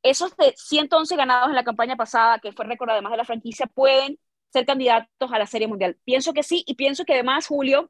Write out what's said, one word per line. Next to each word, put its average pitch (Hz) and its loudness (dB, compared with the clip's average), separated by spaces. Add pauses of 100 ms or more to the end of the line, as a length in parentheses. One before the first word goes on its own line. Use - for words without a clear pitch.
esos 302 0
de 277 4
ciento 302 0
once 320 0
ganados 254 2
en 302 -2
la 247 0
campaña 240 -2
pasada, 226 2
que 208 -12
fue 220 -10
récord 233 -8
además 214 -2
de 226 -2
la 233 -4
franquicia, 233 -8
pueden 269 2 (320)
ser 254 0
candidatos 247 0
a 226 -2
la 208 0
Serie 220 -4
Mundial. 190 -2
Pienso 262 0
que 294 0
sí, 349 -2
y 269 -6
pienso 277 -2
que 302 0
además 262 0
Julio, 277 0